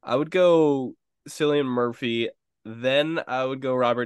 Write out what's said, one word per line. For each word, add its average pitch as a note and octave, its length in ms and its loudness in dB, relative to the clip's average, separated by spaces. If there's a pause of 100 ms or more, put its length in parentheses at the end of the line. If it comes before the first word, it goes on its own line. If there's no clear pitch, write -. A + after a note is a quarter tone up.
I A#2+ 120 -4
would D#3 160 -2
go D#3+ 640 4 (320)
Cillian D3 380 0
Murphy, A#2+ 640 -2 (360)
then C3 600 -2
I B2+ 160 -2
would C3+ 180 -6
go C3 140 -2
Robert A#2+ 300 2